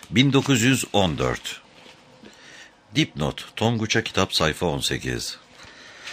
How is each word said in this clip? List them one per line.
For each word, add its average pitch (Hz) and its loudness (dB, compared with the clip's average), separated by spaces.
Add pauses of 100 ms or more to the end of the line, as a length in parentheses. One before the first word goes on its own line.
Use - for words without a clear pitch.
(100)
Bin 127 4
dokuz 135 2
yüz 123 2
on 90 2
dört. - -4 (1300)
Dipnot, 73 -2 (120)
Tonguç'a 113 2
Kitap, - 0
sayfa 80 0
on 71 -2
sekiz. 62 -6 (760)